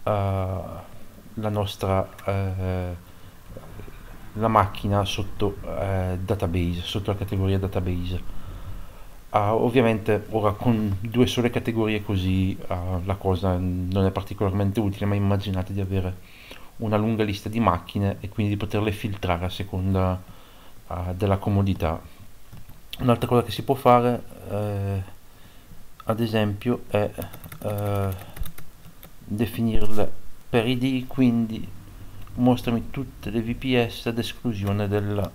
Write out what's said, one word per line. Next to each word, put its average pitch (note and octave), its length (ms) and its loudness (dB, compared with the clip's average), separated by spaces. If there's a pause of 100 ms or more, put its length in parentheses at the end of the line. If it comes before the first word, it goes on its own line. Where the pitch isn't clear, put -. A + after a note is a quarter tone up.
eh, G#2 80 0 (1200)
la G#2+ 160 -4
nostra, G2 580 0 (180)
eh, F#2 720 -2 (1400)
la G#2+ 140 0
macchina G2+ 560 4
sotto, G2 600 -2
eh, F#2 580 -2
database, F2 600 0
sotto G#2 300 -4
la G2+ 60 0
categoria G2 400 0
database. F2+ 840 -2 (920)
Ah, G#2+ 220 2
ovviamente A2 760 2
ora G#2 200 2
con G#2+ 480 2
due A#2 260 2
sole A#2+ 240 2
categorie A2 540 0
così, F#2+ 520 2 (120)
ah, F2+ 360 -2
la F#2+ 120 -2
cosa F#2 420 0
non F#2 480 0
è F#2+ 60 4
particolarmente G2 680 0
utile, G2+ 280 -2
ma G2+ 80 2
immaginate G2 580 0
di G2 80 -2
avere F#2 360 -2 (600)
una G#2+ 200 0
lunga A2 260 2
lista G2+ 260 -2
di A2 100 -2
macchine G2 600 0
e G2+ 100 -8
quindi G#2 220 0
di G#2 80 0
poterle G#2+ 320 0
filtrare F#2 540 -2
a F#2 40 -2
seconda, F#2 720 0 (680)
ah, F2+ 260 -6
della G2 240 2
comodità. G2 840 0 (800)
Un'altra B2 280 2
cosa A#2+ 160 4
che - 80 -6
si - 120 -6
può C#3 100 0
fare, A#2+ 500 6 (260)
eh, G2 540 -2 (1000)
ad A2 160 -2
esempio, A2 680 0
è, G#2 200 2 (500)
eh, G2+ 560 -2 (1080)
definirle A2 880 8 (380)
per A#2 180 4
I B2+ 100 2
D, B2+ 300 0
quindi A#2 580 2 (680)
mostrami A#2+ 580 2
tutte - 380 -8
le A2+ 120 -2
V A#2 140 -4
P B2 320 0
S - 200 -6
ad A#2 120 -2
esclusione G2+ 720 -2
della G2+ 460 -2